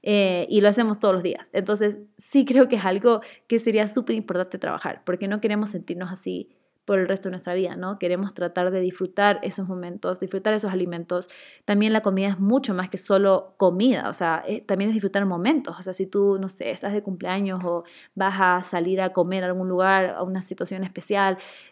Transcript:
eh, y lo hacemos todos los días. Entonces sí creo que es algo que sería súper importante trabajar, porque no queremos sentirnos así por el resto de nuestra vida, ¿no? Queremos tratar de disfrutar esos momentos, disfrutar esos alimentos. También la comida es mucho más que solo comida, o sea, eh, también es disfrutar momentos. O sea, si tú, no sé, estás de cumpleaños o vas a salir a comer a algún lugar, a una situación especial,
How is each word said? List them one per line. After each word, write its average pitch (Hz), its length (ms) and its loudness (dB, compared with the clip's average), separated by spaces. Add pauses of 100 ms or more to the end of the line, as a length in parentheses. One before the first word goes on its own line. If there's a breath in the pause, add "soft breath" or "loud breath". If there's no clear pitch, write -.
eh, 190 460 2
y 214 100 4
lo 202 80 6
hacemos 214 320 2
todos 202 140 4
los 180 100 0
días. - 300 -6
Entonces 208 440 0 (200)
sí - 260 2
creo 262 240 6
que 254 80 0
es 190 80 -4
algo 202 380 2 (260 loud breath)
que 233 120 2
sería 214 280 2
súper 226 300 -2
importante 185 420 -4
trabajar, - 460 -6
porque 185 240 -4
no 208 100 -4
queremos 208 300 -2
sentirnos 180 420 -8
así 185 380 -8 (400 soft breath)
por 202 80 4
el 180 100 2
resto 190 220 -4
de 180 40 -6
nuestra 180 200 -8
vida, 185 220 -2
¿no? 180 240 -8
Queremos 185 340 -2
tratar 180 380 -2
de 185 100 -2
disfrutar 190 640 0
esos 196 240 -6
momentos, 180 520 -6
disfrutar 202 360 -2
esos 202 180 -4
alimentos. 180 560 -4 (340 loud breath)
También 214 300 2
la 220 80 2
comida 196 280 0
es 185 100 -2
mucho 220 340 2
más 185 160 -4
que 185 80 -10
solo 196 600 2
comida, 190 520 2
o - 40 -6
sea, 165 340 -2
eh, 214 140 -6
también 196 280 0
es 220 60 0
disfrutar 202 320 0
momentos. 185 520 0
O 180 40 -16
sea, 185 100 -8
si 190 140 -4
tú, 202 320 2
no 190 100 -6
sé, - 220 -6
estás - 200 -6
de 208 120 -2
cumpleaños 185 600 -4
o 175 200 -2 (320 loud breath)
vas 190 240 0
a 180 240 4
salir 185 380 0
a 185 120 -2
comer 185 300 2
a 180 40 -2
algún 185 220 -2
lugar, 185 480 2
a 185 60 -4
una 185 180 -4
situación 185 420 -8
especial, 190 540 -2 (340 loud breath)